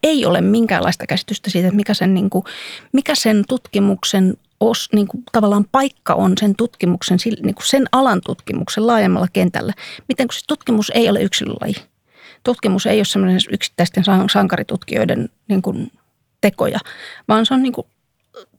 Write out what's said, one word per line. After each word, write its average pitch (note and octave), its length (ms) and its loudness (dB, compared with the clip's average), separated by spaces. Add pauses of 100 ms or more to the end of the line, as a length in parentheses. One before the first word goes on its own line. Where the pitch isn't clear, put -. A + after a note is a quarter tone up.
ei D4 240 2
ole F3+ 140 2
minkäänlaista F#3+ 680 2
käsitystä - 440 -4
siitä, F#3 180 2
että F#3 80 2
mikä G3+ 180 0
sen, G3 200 2
niinku, F#3+ 300 0 (480)
mikä C#4 220 0
sen G#3+ 340 2
tutkimuksen G3 840 0 (260)
os-, A3+ 320 0
niinku, G#3 300 0 (100)
tavallaan G#3 400 2
paikka - 420 -2
on F#3+ 260 2
sen G3+ 160 2
tutkimuksen, F3+ 680 0
sil-, A3 180 -4
niinku, G3+ 200 -4
sen C4 300 2
alan B3 340 2
tutkimuksen F#3+ 600 -4
laajemmalla F#3+ 460 2
kentällä. F#3 400 0 (360)
Miten, B3+ 200 -2
kun - 60 -8
se - 140 -8
tutkimus A3+ 460 -2
ei A3+ 140 4
ole G#3 140 2
yksilölaji. - 520 -4 (680)
Tutkimus G3 420 0
ei G#3+ 120 2
ole G3+ 60 2
semmoinen F#3 360 2 (100)
yksittäisten - 540 -2
san-, F#3+ 280 2
sankaritutkijoiden, - 960 -2 (200)
niinku, F#3+ 260 0 (680)
tekoja, - 380 0 (500)
vaan A3 180 2
se C4 80 0
on, C4 80 4
niinku, B3+ 240 -4 (720)